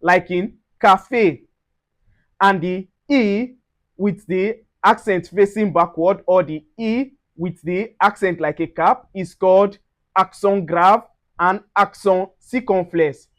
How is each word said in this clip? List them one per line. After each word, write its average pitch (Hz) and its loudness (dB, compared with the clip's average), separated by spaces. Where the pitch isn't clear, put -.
like 180 0
in 180 -6
café. 190 2
And 190 2
the 180 -6
E 247 0
with 202 -4
the 196 -4
accent 202 0
facing 202 0
backward, 170 0
or 185 2
the 151 -6
E 233 -4
with 175 -8
the 180 -6
accent 185 -2
like 151 -4
a 165 -4
cap, 226 -2
is 190 -10
called 196 2
accent 190 -2
grave 180 2
and 185 0
accent 196 0
circonflexe. 175 -4